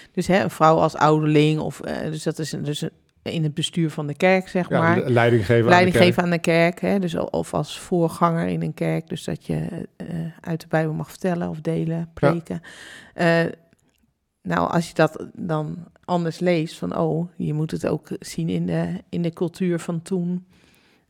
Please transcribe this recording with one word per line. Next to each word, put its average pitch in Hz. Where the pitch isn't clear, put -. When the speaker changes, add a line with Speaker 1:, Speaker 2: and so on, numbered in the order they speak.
Speaker 1:
Dus, 180
hè, 185
een 180
vrouw 160
als 160
ouderling, 151
of, -
eh, -
dus 156
dat 156
is 156
een, -
dus 147
een, 160
in 117
het 151
bestuur 160
van 147
de 143
kerk, 185
zeg 180
Speaker 2:
Ja, -
Speaker 1:
maar. 170
Speaker 2:
le-, -
leiding 120
geven 117
aan 117
de 113
Speaker 1:
Leiding 180
Speaker 2:
kerk. 180
Speaker 1:
geven 180
aan 175
de 170
kerk, 165
hè, 190
dus 170
o-, -
of -
als 151
voorganger 170
in 170
een 160
kerk, 160
dus 170
dat -
je, 160
eh, 185
uit 165
de -
Bijbel 160
mag 160
vertellen 175
of 165
delen, 165
Speaker 2:
Ja. 165
Speaker 1:
preken. 170
Eh, 170
nou, 170
als 170
je -
dat -
dan 156
anders 170
leest, 170
van, -
"Oh, 160
je 156
moet 156
het 165
ook -
zien -
in 175
de, 170
in 175
de 165
cultuur 175
van 165
toen." 180